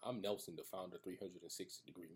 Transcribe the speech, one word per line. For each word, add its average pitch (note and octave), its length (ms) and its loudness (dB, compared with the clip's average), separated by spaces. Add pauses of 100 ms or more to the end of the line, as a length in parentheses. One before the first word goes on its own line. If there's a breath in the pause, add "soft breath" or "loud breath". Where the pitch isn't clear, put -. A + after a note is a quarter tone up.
I'm A#2+ 180 4
Nelson, G2 340 4
the - 80 -2
founder F#2 320 0
of - 80 -6
three F2+ 140 0
hundred F2+ 260 -4
and - 80 -6
sixty - 340 -2
Degree F2 300 -8